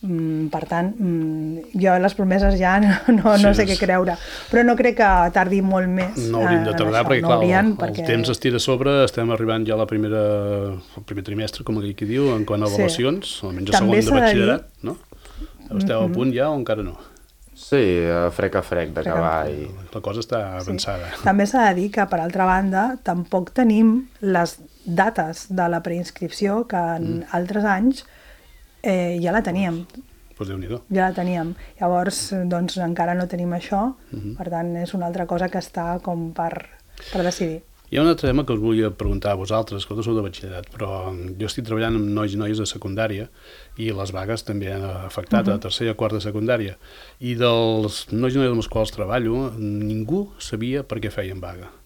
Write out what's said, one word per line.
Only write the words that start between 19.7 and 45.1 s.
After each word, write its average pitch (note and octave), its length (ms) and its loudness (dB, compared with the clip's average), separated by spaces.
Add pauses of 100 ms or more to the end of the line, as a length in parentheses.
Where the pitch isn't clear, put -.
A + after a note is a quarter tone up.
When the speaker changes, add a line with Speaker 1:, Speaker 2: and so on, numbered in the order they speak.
Speaker 2:
La G#2+ 60 -8
cosa G2+ 200 -6
està G2+ 420 -6
Speaker 1:
Sí. F#2 80 -8
Speaker 2:
avançada. F2+ 400 -6 (120)
Speaker 1:
També G3+ 240 4
s'ha A3+ 220 4
de F#3 60 4
dir F#3 160 -2
que, G3+ 160 0
per F#3 140 -2
altra F3+ 260 0
banda, F#3+ 560 2
tampoc F3 500 -2
tenim A3+ 560 4 (140)
les F3+ 360 2 (280)
dates F3+ 640 0
de F#3 180 0
la E3+ 140 0
preinscripció, F#3+ 840 -4
que G#3+ 100 -4
en E3 420 -2
Speaker 2:
Mm. E3 140 -8
Speaker 1:
altres F#3 340 -2
anys, G#3+ 400 2 (760)
eh, F3+ 400 0
ja E3+ 100 0
la G3 100 2
teníem. F3 440 -2 (500)
Speaker 2:
Pues G2+ 120 -8
Déu-n'hi-do. F#2+ 420 -8
Speaker 1:
Ja F#3+ 200 2
la - 40 -6
teníem. F3+ 400 -2 (240)
Llavors, F3+ 520 0 (180)
doncs, F3 300 -2
encara E3+ 360 0
no F3+ 140 -2
tenim F3 240 -4
això, G3+ 420 -2 (160)
Speaker 2:
Mhm. G#2+ 260 -10
Speaker 1:
per F3+ 120 -10
tant, E3+ 280 -4
és F3 180 -6
una F3+ 120 -2
altra F3 200 -4
cosa F3+ 240 -2
que F#3+ 80 -4
està F3 420 -6
com E3+ 320 -6
per, E3 340 -6 (460)
per F#3 100 -2
decidir. E3+ 400 -2 (300)
Speaker 2:
Hi - 60 -2
ha C#3+ 40 4
un D#3+ 60 6
altre D#3 200 2
tema C3+ 180 2
que B2+ 60 0
us G#2+ 80 0
volia A2 300 2
preguntar G2+ 420 -2
a - 20 2
vosaltres, G2+ 500 -4
que - 80 -10
vosaltres G#2+ 120 -4
sou A2+ 100 0
de A2 80 0
batxillerat, F#2+ 480 -10
però F#2+ 420 -8 (240)
jo G#2+ 100 -4
estic A2+ 200 -6
treballant A2+ 300 0
amb G#2 120 0
nois G#2 240 -2
i G2+ 40 -4
noies G#2+ 200 -2
de G#2+ 80 -2
secundària G#2 640 -6 (480)
i A2+ 140 -4
les F#2+ 220 -6
vagues G2 320 -6
també G2+ 280 -6
han G2 120 -6
afectat F#2+ 600 -2